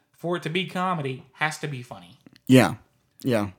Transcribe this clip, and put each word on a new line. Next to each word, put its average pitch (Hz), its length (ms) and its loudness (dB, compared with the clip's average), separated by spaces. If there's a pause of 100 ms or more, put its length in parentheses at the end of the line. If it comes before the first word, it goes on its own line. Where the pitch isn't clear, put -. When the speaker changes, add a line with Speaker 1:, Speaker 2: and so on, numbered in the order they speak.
(120)
Speaker 1:
for 175 260 -4
it 160 60 -10
to 165 60 -4
be 180 180 -2
comedy, 165 560 -4 (100)
has 151 260 -4
to 156 80 -8
be 135 160 -10
funny. - 360 -20 (280)
Speaker 2:
Yeah. 123 280 6 (460)
Yeah. 110 380 -2